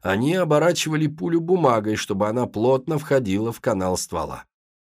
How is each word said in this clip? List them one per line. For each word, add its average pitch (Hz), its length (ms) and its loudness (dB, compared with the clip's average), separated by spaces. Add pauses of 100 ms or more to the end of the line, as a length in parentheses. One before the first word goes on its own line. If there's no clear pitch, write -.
они 113 340 0
оборачивали 156 720 2
пулю 170 340 -2
бумагой, 131 540 2
чтобы 101 340 -2
она 120 180 0
плотно 131 520 0
входила 113 540 0
в - 80 -16
канал 92 360 0
ствола. 78 500 -8 (520)